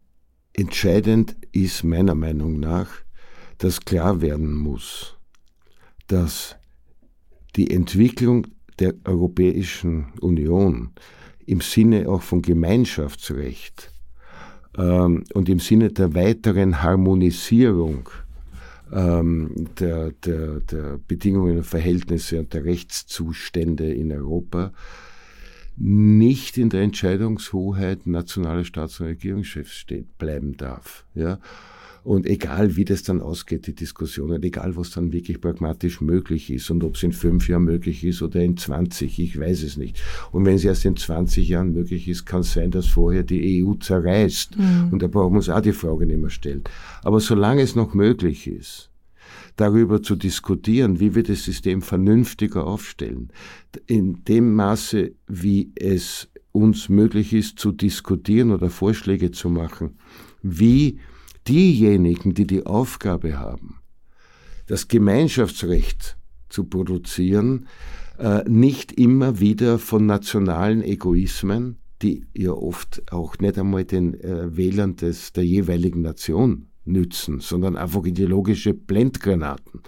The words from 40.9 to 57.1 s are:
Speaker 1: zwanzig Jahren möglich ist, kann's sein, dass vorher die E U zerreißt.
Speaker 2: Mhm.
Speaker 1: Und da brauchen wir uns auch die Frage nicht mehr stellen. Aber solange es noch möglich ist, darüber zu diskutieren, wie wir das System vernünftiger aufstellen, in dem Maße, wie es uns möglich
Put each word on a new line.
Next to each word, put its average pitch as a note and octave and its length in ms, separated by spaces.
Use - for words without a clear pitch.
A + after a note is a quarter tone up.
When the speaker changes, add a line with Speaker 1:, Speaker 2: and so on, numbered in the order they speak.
Speaker 1:
zwanzig F2 520
Jahren F2 240
möglich F2 340
ist, F2+ 200
kann's F2+ 260
sein, F2 180
dass F2+ 160
vorher F2 360
die F#2 340
E F2+ 60
U G2 120
zerreißt. F#2 840
Speaker 2:
Mhm. F3+ 340
Speaker 1:
Und F#2+ 100
da F2+ 60
brauchen F#2 240
wir G#2 60
uns F#2 100
auch F2 140
die G#2 100
Frage E2 320
nicht D#2 160
mehr D2+ 100
stellen. C#2 320
Aber G#2+ 180
solange G#2+ 420
es C3 120
noch A2+ 200
möglich G2 540
ist, - 420
darüber G#2 460
zu G#2 120
diskutieren, G2 840
wie G2 140
wir A2+ 80
das G2+ 200
System F#2+ 380
vernünftiger G2+ 840
aufstellen, B1 640
in F#2+ 380
dem A#2 300
Maße, G#2 580
wie G2 480
es - 540
uns G#2+ 380
möglich G#2+ 420